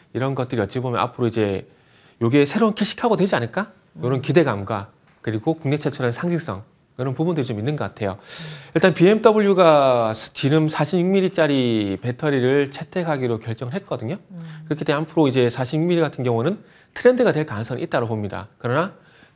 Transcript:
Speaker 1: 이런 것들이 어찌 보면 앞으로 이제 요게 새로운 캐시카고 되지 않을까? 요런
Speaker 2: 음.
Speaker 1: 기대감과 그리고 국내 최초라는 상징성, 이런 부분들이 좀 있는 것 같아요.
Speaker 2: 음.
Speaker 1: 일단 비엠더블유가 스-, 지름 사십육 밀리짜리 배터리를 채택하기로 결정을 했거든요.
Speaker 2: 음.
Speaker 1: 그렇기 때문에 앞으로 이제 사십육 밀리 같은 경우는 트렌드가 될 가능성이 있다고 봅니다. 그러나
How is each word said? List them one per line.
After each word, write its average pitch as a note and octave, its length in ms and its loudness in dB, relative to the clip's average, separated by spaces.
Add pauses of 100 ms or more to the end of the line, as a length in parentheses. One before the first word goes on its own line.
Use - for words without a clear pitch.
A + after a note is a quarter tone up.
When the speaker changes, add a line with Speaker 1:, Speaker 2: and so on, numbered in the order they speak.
(140)
Speaker 1:
이런 C3+ 220 -4
것들이 B2 260 -2
어찌 G2+ 180 -4
보면 A#2+ 220 -2
앞으로 A#2+ 260 -2
이제 G#2 400 -2 (540)
요게 C#3 240 4
새로운 A3 300 0
캐시카고 G#3+ 420 0
되지 F#3 180 2
않을까? C3+ 360 -4 (300)
요런 B2 180 0
Speaker 2:
음. - 20 -4
Speaker 1:
기대감과 A2 720 0 (300)
그리고 A2+ 340 -4
국내 D3 220 -2
최초라는 C3+ 360 -4
상징성, D#3 500 -6 (340)
이런 B2+ 160 -4
부분들이 D#3+ 320 -2
좀 G#2+ 140 -6
있는 C#3+ 160 -4
것 B2 80 -6
같아요. G2 280 -6
Speaker 2:
음. - 640 -16
Speaker 1:
일단 E3+ 180 6
비엠더블유가 F3 1200 6
스-, - 180 -8
지름 D3+ 380 2
사십육 E3+ 380 0
밀리짜리 C#3 920 2
배터리를 C3+ 720 0
채택하기로 C#3+ 720 -4
결정을 A#2+ 320 -8
했거든요. D3 420 -8 (140)
Speaker 2:
음. F#3 80 -18 (280)
Speaker 1:
그렇기 D3+ 200 -6
때문에 D3+ 180 0
앞으로 D#3 240 2
이제 B2 220 2
사십육 D3+ 380 -2
밀리 E3+ 120 0
같은 C#3+ 240 -2
경우는 B2 360 -2 (340)
트렌드가 B3 380 4
될 D3+ 160 -2
가능성이 A#2 340 -6
있다고 C#3+ 240 -2
봅니다. G#2 440 -6 (100)
그러나 D3 340 -2 (420)